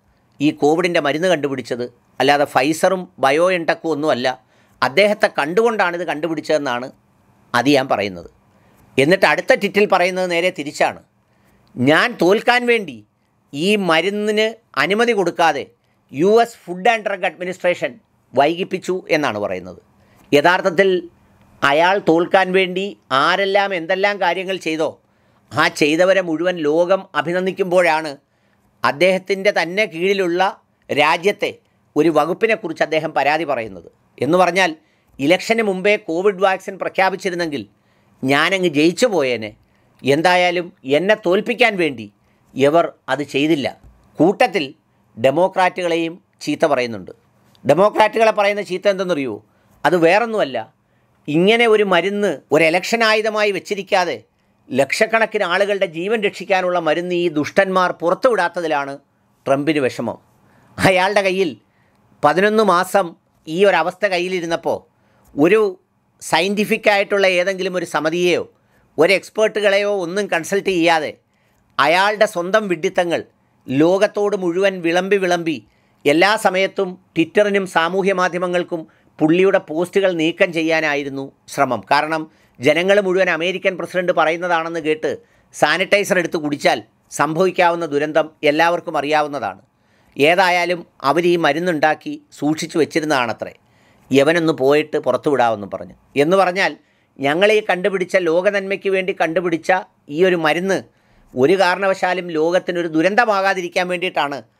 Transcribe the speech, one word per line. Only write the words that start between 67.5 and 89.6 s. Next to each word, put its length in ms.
ഒരു 80
സമിതിയെയോ 680
ഒരു 140
എക്സ്പേർട്ടുകളെയോ 880
ഒന്നും 260
കൺസൾട്ട് 440
ചെയ്യാതെ 480
അയാളുടെ 480
സ്വന്തം 420
വിഡ്ഢിത്തങ്ങൾ 540
ലോകത്തോട് 680
മുഴുവൻ 440
വിളമ്പി 360
വിളമ്പി 480
എല്ലാ 300
സമയത്തും 680
Twitter-ിനും 480
സാമൂഹ്യ 460
മാധ്യമങ്ങൾക്കും 760
പുള്ളിയുടെ 400
പോസ്റ്റുകൾ 540
നീക്കം 400
ചെയ്യാനായിരുന്നു 800
ശ്രമം. 420
കാരണം 400
ജനങ്ങൾ 400
മുഴുവൻ 300
അമേരിക്കൻ 460
പ്രസിഡന്റ് 360
പറയുന്നതാണെന്ന് 680
കേട്ട് 360
സാനിറ്റൈസർ 640
എടുത്ത് 180
കുടിച്ചാൽ 460
സംഭവിക്കാവുന്ന 760
ദുരന്തം 440
എല്ലാവർക്കും 560
അറിയാവുന്നതാണ്. 640